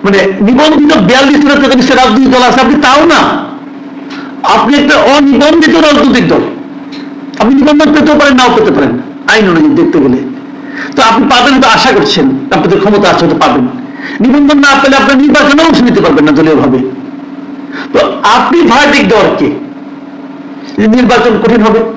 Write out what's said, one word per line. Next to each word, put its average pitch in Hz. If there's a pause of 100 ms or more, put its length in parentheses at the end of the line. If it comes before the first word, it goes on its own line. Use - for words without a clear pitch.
মানে, 196 (280)
নিবন্ধিত 294 (180)
বিয়াল্লিশ 269 (100)
টা 285
প্রতিষ্ঠিত 262
রাজনৈতিক 262
দল 247
আছে, 247
আপনি 285 (100)
তাও 277 (120)
না, 247 (1300)
আপনি 226 (100)
একটা 269 (180)
অনিবন্ধিত 302 (120)
রাজনৈতিক 285
দল। - (960)
আপনি 233
নিবন্ধন 294
পেতেও 294
পারেন, 277
নাও 247
পেতে 214
পারেন 135 (400)
আইন 214
অনুযায়ী 151
দেখতে -
গেলে। 127 (760)
তো - (100)
আপনি 226 (100)
পাবেন 247
তো -
আশা -
করছেন, - (300)
আপনাদের 170
ক্ষমতা 202
আছে, -
হয়তো 156
পাবেন। 131 (600)
নিবন্ধন 285
না 277 (100)
পেলে 269
আপনার 269
নির্বাচনে -
অংশ -
নিতে 202
পারবেন 147
না 156
দলীয়ভাবে। 139 (1120)
তো - (360)
আপনি - (140)
ভার্ডিক্ট 277
দেওয়ার 202 (100)
কে - (1300)
যে 214 (120)
নির্বাচন 233 (100)
কঠিন 226
হবে? 220 (180)